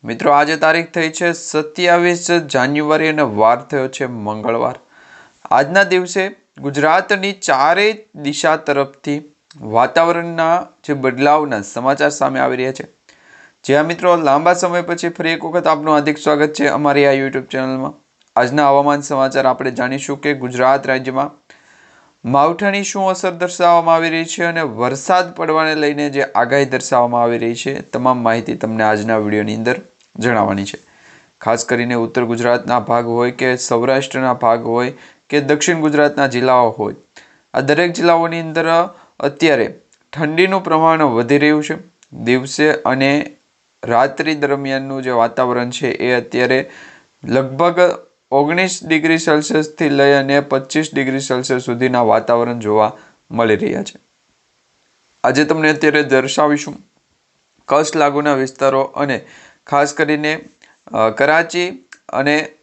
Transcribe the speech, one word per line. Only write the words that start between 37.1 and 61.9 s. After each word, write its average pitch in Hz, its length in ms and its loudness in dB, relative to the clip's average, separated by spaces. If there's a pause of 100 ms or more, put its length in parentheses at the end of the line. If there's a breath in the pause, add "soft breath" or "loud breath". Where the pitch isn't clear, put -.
આ - 80 0
દરેક 156 300 0
જિલ્લાઓની 170 480 0
અંદર 165 500 0 (300 loud breath)
અત્યારે 139 560 0 (380)
ઠંડીનું 170 500 0
પ્રમાણ 160 400 2
વધી 120 340 2
રહ્યું 151 260 2
છે. 160 120 -6 (480)
દિવસે 135 480 0
અને 135 600 0 (520)
રાત્રિ 120 520 0
દરમિયાનનું 135 680 -4
જે 127 80 -4
વાતાવરણ 123 580 0
છે 123 180 -6
એ 123 240 -2
અત્યારે 123 580 0 (540 loud breath)
લગભગ 135 560 0 (520)
ઓગણીસ 170 520 0
ડિગ્રી 160 340 2
સેલ્સિયસથી 151 720 0
લઈ 139 220 4
અને 139 280 4
પચીસ 139 540 -2
ડિગ્રી 135 260 -2
સેલ્સિયસ 127 420 -2
સુધીના 123 400 0
વાતાવરણ 120 580 2
જોવા 107 320 2 (400 loud breath)
મળી 113 240 2
રહ્યા 202 280 -4
છે. - 160 -14 (1200)
આજે 131 220 2
તમને 156 240 2
અત્યારે 151 340 2
દર્શાવીશું 143 760 0 (880)
કચ્છ 151 280 0
લાગુના 147 380 2
વિસ્તારો 135 480 0
અને 135 400 -4 (460 loud breath)
ખાસ 147 260 0
કરીને, 151 460 -2 (540 soft breath)
અ, 110 160 2
કરાચી 170 760 0 (240)